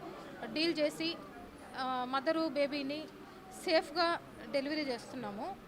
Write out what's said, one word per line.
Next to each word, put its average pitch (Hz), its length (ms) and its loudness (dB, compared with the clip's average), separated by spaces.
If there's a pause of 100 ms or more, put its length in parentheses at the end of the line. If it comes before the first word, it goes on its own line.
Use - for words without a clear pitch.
(540)
డీల్ 311 260 4
చేసి, 320 360 2 (600)
ఆ, 254 320 0
మదరు 320 380 4
బేబీని 285 560 2 (640)
సేఫ్గా 339 540 4 (320)
డెలివరీ 285 300 2
చేస్తున్నాము. 247 760 -4 (120)